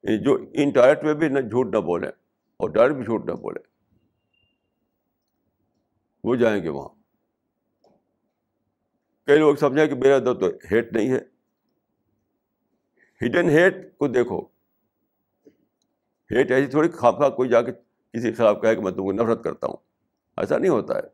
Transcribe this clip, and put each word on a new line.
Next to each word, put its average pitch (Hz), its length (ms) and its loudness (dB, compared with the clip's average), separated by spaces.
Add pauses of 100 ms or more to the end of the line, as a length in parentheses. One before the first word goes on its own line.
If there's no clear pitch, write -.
یعنی 107 220 -4
جو - 280 -2
انڈائریکٹ 143 520 2
میں 151 100 0
بھی 151 140 -2
نہ 139 120 0
جھوٹ 113 340 -4
نہ 110 40 2
بولیں 87 320 -4 (460)
اور 101 120 -6
ڈائریکٹ 131 280 2
بھی 127 80 -10
جھوٹ 107 220 -6
نہ 87 60 -6
بولیں، - 300 -12 (2500)
وہ 117 120 0
جائیں 110 260 2
گے 80 60 -6
وہاں۔ 69 200 -10 (2500)
کئی 143 120 6
لوگ 147 180 4
سمجھیں 147 300 2
کہ 139 80 -2
میرے 135 200 4
اندر 123 200 2
تو 95 120 -2
ہیٹ - 460 -2
نہیں 104 180 0
ہے۔ 131 100 0 (2000)
ہڈن 170 280 0
ہیٹ 175 480 2
کو 147 100 -2
دیکھو، 117 320 -2 (1900)
ہیٹ 127 200 0
ایسی 131 160 2
تھوڑی 151 220 0
خواہ 120 240 2
خواہ 139 180 0
کوئی 127 180 -4
جا 117 140 4
کے 120 100 -6 (400)
کسی 117 160 -4
کے 107 40 -2
خلاف 107 300 2
کہے 110 140 2
کہ - 60 -8
میں 92 100 -2
تم 95 120 -6
کو 98 80 -2
نفرت 113 320 -2
کرتا - 220 -6
ہوں، - 100 -6 (600)
ایسا - 220 -2
نہیں 190 120 0
ہوتا 110 240 -2
ہے۔ 50 80 -6 (120)